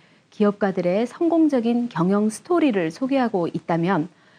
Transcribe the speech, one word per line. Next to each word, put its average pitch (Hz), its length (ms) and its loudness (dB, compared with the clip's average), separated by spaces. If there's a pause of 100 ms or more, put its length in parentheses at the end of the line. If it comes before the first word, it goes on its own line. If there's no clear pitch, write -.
(300)
기업가들의 202 760 0
성공적인 262 840 0
경영 202 400 0
스토리를 220 600 0
소개하고 233 580 -2
있다면 170 600 -2 (300)